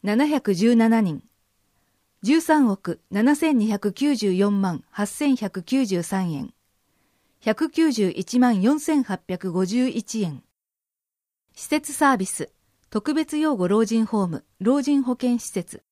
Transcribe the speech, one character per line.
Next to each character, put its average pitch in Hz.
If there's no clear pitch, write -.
七 220
百 262
十 226
七 226
人。 165
十 294
三 302
億 190
七 233
千 302
二 214
百 202
九 285
十 208
四 196
万 180
八 208
千 285
百 190
九 262
十 185
三 185
円。 -
百 262
九 320
十 208
一 240
万 240
四 277
千 294
八 190
百 180
五 185
十 247
一 220
円。 151
施 -
設 294
サ 277
ー -
ビ 185
ス。 -
特 269
別 302
養 302
護 180
老 208
人 226
ホ 208
ー -
ム、 160
老 254
人 277
保 247
健 247
施 -
設。 -